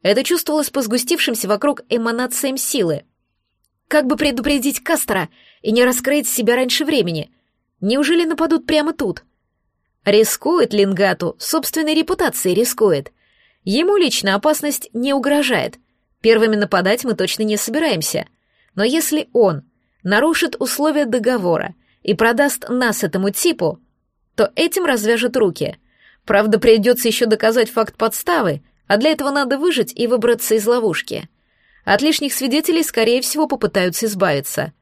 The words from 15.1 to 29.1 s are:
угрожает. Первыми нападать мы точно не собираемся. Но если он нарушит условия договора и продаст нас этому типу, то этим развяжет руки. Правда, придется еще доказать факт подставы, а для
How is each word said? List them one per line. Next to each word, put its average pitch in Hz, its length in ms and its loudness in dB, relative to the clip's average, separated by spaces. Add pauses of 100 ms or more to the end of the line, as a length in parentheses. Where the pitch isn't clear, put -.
угрожает. 254 640 0 (440)
Первыми 220 340 4
нападать 202 480 0
мы 240 100 -2
точно 185 300 -2
не 214 140 -2
собираемся. 233 680 -2 (480)
Но 196 100 0
если 302 480 0
он 185 300 2 (400)
нарушит 285 560 2
условия 285 460 0
договора 214 720 -2 (280)
и 208 100 0
продаст 240 560 0
нас 240 340 -2
этому 190 280 -2
типу, - 500 -2 (560)
то 214 180 2
этим 339 300 0
развяжет 233 500 0
руки. 170 420 -2 (460)
Правда, 208 360 2
придется 233 480 4
еще 226 180 0
доказать 220 460 2
факт - 260 -4
подставы, 220 640 -2 (260)
а 208 100 2
для 285 140 2